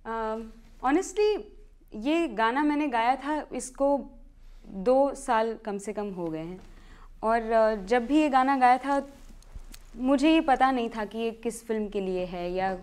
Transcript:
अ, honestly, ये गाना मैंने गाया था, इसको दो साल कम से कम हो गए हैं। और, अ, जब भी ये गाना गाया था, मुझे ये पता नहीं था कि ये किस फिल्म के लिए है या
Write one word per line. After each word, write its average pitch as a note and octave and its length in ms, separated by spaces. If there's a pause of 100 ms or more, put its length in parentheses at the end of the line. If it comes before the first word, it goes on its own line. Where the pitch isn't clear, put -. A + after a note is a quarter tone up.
अ, A3+ 340 (460)
honestly, F#4+ 540 (560)
ये D4+ 320
गाना A3+ 360
मैंने D4 240
गाया A#3+ 280
था, C#4 380
इसको C#4 480 (680)
दो C4 460
साल A3+ 500
कम G3+ 120
से G3+ 160
कम G#3 160
हो F3+ 160
गए D#3+ 140
हैं। F3+ 380 (460)
और, A3 280
अ, A3 240
जब A3 300
भी D4 160
ये D4+ 80
गाना C4+ 280
गाया B3+ 200
था, C#4 300 (880)
मुझे C4+ 380
ये D#4+ 80
पता C4 300
नहीं A#3+ 180
था A3+ 160
कि G#3+ 120
ये A3+ 140
किस A3 340
फिल्म G#3+ 220
के G3+ 140
लिए F#3 240
है F3 260
या F#3 320